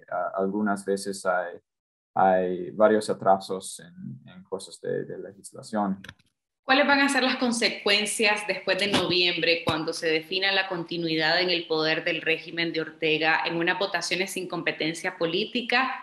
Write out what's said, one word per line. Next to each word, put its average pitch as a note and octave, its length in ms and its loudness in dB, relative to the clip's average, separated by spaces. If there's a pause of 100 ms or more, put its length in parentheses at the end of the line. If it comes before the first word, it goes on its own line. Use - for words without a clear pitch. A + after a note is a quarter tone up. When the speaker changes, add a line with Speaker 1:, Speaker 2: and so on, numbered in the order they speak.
(100)
Speaker 1:
ah, F2 260 -4
algunas G2 460 0
veces G2 440 -4
hay, F2+ 320 -2 (560)
hay F#2 560 2
varios G#2+ 400 4
atrasos F#2+ 720 0
en, F2+ 520 -16
en F#2 120 -20
cosas - 360 -10
de, F#2 240 -4
de F2+ 140 -10
legislación. G2 840 -6 (640)
Speaker 2:
¿Cuáles C4+ 220 4
van C#4 140 4
a C#4 80 4
ser C4 140 2
las B3+ 140 2
consecuencias G#3+ 1120 2
después F#3 320 0
de G3+ 140 0
noviembre F3 720 2
cuando D#3+ 300 -2
se E3+ 120 -6
defina E3 460 0
la F#3+ 160 0
continuidad E3+ 720 0
en F3+ 80 2
el E3+ 180 0
poder D#3 380 0
del E3 160 -2
régimen D#3+ 540 -2
de D#3+ 80 0
Ortega D#3 640 0
en E3+ 100 -2
unas F3 220 2
votaciones F#3 540 -2
sin F#3 160 -6
competencia E3 680 -4
política A3 720 0 (120)